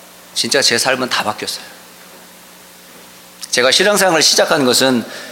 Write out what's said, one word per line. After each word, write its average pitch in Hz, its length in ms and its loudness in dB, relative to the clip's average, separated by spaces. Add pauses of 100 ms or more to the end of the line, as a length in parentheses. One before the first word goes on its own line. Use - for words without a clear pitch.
(340)
진짜 127 280 0
제 120 160 2
삶은 127 300 0
다 - 160 -4
바뀌었어요. - 400 -8 (1900)
제가 127 220 2
신앙생활을 185 500 2
시작한 165 420 2
것은 123 400 2 (280)